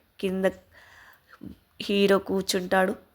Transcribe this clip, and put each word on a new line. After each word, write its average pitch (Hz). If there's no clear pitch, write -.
కింద 190
హీరో 196
కూర్చుంటాడు. 190